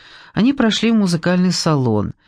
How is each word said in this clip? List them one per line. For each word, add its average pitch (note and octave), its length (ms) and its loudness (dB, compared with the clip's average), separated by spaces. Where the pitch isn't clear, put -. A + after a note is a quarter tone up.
Они B3 200 2
прошли A#3 380 0
в A3+ 40 2
музыкальный F3+ 560 0
салон. B2 640 0